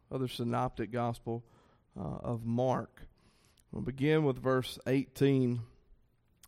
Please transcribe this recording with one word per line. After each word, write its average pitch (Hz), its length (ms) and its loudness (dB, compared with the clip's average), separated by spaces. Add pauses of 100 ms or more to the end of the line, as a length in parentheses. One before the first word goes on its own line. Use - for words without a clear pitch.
(120)
other 131 160 -2
synoptic 120 640 -2
gospel, 117 520 -4 (520)
uh, - 280 -6
of 113 240 -4
Mark. 123 540 0 (680)
We'll 85 100 -8
begin 147 420 2
with 135 140 2
verse 127 480 0
eighteen. 131 760 2 (880)